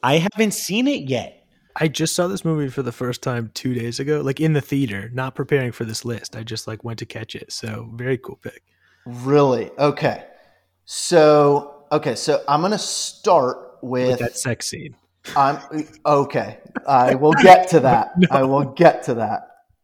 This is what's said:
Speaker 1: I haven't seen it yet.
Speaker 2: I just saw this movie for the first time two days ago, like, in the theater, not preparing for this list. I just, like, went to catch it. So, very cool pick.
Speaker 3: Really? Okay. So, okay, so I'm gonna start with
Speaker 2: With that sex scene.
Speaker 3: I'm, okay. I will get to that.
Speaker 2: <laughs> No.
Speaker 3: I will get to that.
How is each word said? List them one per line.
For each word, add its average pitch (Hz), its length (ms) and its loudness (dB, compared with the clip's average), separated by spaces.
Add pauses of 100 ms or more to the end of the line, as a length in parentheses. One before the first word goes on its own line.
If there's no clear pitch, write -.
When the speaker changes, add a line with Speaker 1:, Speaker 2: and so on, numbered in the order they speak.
Speaker 1:
I 135 140 2
haven't 202 340 0
seen 220 380 -4
it 185 200 -6
yet. 113 380 -6 (260)
Speaker 2:
I 160 140 -2
just 156 260 -4
saw 175 140 0
this 190 160 -6
movie 151 240 -2
for 131 140 -6
the 123 100 -6
first 123 300 -8
time 120 320 -6
two 127 200 -6
days 120 280 -6
ago, 147 180 -2
like, 135 220 -4
in 160 100 2
the 151 80 2
theater, 117 540 -4
not 131 200 -8
preparing 131 380 -2
for 120 140 -8
this 110 180 -10
list. 117 320 -10
I 113 80 -12
just, 110 240 -12
like, 113 160 -12
went 113 160 -12
to 117 60 -10
catch - 300 -16
it. - 180 -14
So, 113 400 -12
very 123 240 -4
cool - 180 -16
pick. - 280 -18 (420)
Speaker 3:
Really? 123 720 2
Okay. 143 460 0 (580)
So, 147 1080 2
okay, 151 260 -2
so - 340 -2
I'm 147 120 2
gonna 202 160 -2
start - 1040 -2
with 127 280 -2
Speaker 2:
With 123 100 -2
that 117 180 -6
sex - 300 -6
scene. - 300 -14 (400)
Speaker 3:
I'm, 139 220 2 (460)
okay. 139 520 0 (280)
I 131 300 4
will 143 260 4
get 185 280 10
to 165 120 4
that. 123 320 2
Speaker 2:
<laughs> - 40 -2
No. 180 120 6
Speaker 3:
I 139 140 2
will 135 220 2
get - 380 4
to 131 100 -4
that. 110 380 -6 (340)